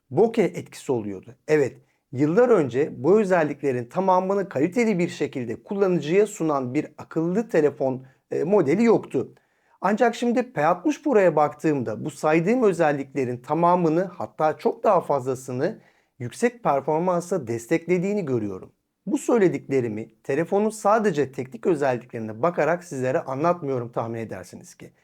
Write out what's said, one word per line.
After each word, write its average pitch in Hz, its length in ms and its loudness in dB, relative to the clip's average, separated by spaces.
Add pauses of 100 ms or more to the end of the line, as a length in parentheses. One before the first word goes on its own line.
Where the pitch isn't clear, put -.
bokeh 202 360 2
etkisi - 460 -8
oluyordu. 104 440 -6 (120)
Evet, 147 300 2 (340)
yıllar 165 380 2
önce 131 540 2
bu 190 160 6
özelliklerin 143 680 0
tamamını 185 640 0
kaliteli 180 500 0
bir 175 100 0
şekilde 127 540 -6
kullanıcıya 190 640 2
sunan 143 460 -2
bir 151 140 -2 (100)
akıllı 180 520 -4
telefon, 135 540 0 (280)
e, 139 120 -2
modeli 180 400 2
yoktu. 156 500 0 (480)
Ancak 220 340 2
şimdi 240 380 -2
P 147 120 0
altmış 180 380 0
Pro'ya 196 320 4
baktığımda 143 680 0
bu 151 40 -4
saydığım 170 540 2
özelliklerin 139 720 0
tamamını, 170 640 2
hatta 156 540 -4
çok - 260 -4
daha 202 180 4
fazlasını 131 800 -4 (400)
yüksek 233 440 -4
performansa 165 840 0
desteklediğini 170 800 -2
görüyorum. 107 460 -4 (340)
Bu 277 120 -4
söylediklerimi 135 920 0 (140)
telefonun 170 460 0
sadece 202 600 0
teknik - 340 -10
özelliklerine 120 760 -2
bakarak 175 420 0
sizlere 131 360 -4
anlatmıyorum 135 720 -4
tahmin 113 280 -6
edersiniz - 560 -14
ki. - 160 -20 (120)